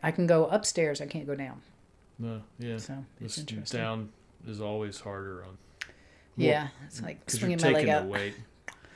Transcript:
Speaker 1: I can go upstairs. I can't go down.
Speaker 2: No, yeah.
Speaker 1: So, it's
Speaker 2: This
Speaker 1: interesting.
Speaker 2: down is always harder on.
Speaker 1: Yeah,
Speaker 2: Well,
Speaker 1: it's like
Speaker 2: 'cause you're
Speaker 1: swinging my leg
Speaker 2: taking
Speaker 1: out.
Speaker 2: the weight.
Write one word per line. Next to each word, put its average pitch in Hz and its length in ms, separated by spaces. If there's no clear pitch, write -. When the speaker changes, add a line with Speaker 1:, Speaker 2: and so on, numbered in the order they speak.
Speaker 1:
I 156 80
can 170 160
go 165 220
upstairs. 165 520
I 147 60
can't 143 200
go 143 80
down. 135 280
Speaker 2:
No, 113 240
yeah. 120 180
Speaker 1:
So, 135 260
it's 113 140
Speaker 2:
This - 20
Speaker 1:
interesting. 113 420
Speaker 2:
down 113 300
is 107 140
always 104 400
harder 98 440
on. 92 120
Speaker 1:
Yeah, 147 280
Speaker 2:
Well, 139 60
Speaker 1:
it's - 140
like - 260
Speaker 2:
'cause - 140
you're 190 160
Speaker 1:
swinging - 60
my 151 60
leg 131 80
Speaker 2:
taking 156 140
Speaker 1:
out. 151 120
Speaker 2:
the 95 80
weight. 101 240